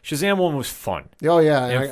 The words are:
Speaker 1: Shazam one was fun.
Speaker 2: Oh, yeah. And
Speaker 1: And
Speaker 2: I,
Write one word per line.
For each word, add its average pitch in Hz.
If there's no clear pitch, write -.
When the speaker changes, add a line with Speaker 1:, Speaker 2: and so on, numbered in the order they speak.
Speaker 1:
Shazam 190
one 170
was 127
fun. -
Speaker 2:
Oh, 170
yeah. 143
And 123
Speaker 1:
And 127
Speaker 2:
I, 139